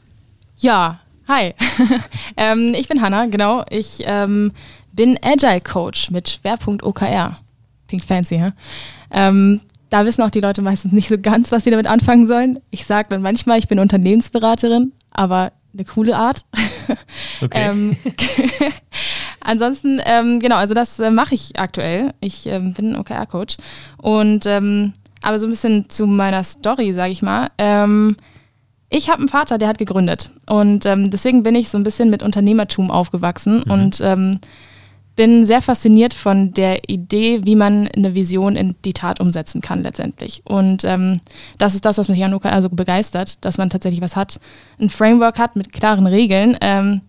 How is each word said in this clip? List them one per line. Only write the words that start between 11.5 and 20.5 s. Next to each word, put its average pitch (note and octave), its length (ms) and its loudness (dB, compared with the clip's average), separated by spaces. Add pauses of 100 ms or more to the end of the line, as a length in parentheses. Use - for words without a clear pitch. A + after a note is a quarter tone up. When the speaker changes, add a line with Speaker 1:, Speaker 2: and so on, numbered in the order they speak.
Speaker 1:
was A#3 120 0
sie A#3+ 80 2
damit A3 160 2
anfangen A#3 400 4
sollen. B3+ 320 0 (100)
Ich - 160 -12
sag G#3 240 -2
dann F#3+ 140 -4
manchmal, A3+ 340 0
ich A3 100 0
bin G3+ 120 2
Unternehmensberaterin, A3+ 1120 2 (200)
aber F#3 400 -2 (220)
eine F#3+ 120 -10
coole A3 300 0
Art. A#3 340 -2
<laughs> - 60 -14 (840)
Speaker 2:
Okay. G3+ 280 -2
Speaker 1:
Ähm, G#3 280 -2 (720)
<laughs> - 680 -10
ansonsten, B3+ 680 -2
ähm, A#3 340 2
genau, A#3 180 2